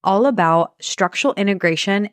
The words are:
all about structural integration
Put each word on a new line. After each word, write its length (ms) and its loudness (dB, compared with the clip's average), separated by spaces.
all 220 2
about 560 2
structural 540 -2
integration 760 0